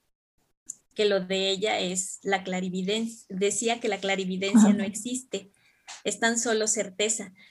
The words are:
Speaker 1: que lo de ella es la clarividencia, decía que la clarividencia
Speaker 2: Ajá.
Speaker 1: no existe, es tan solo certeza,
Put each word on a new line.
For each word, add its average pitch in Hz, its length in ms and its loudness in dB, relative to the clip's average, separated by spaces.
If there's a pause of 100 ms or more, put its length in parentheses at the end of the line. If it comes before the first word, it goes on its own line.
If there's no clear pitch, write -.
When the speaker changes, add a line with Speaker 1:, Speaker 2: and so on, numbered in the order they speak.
(960)
Speaker 1:
que 214 100 2
lo 196 160 2
de 190 280 -2
ella 208 300 -2
es 185 440 -4
la 190 200 0
clarividencia, 190 880 -4
decía 202 500 0
que 240 80 -4
la 196 120 -2
clarividencia 196 680 4
Speaker 2:
Ajá. 208 40 8
Speaker 1:
no 202 100 0
existe, - 680 -8 (520)
es 214 160 -4
tan 233 200 2
solo 220 280 0
certeza, 208 640 -2 (180)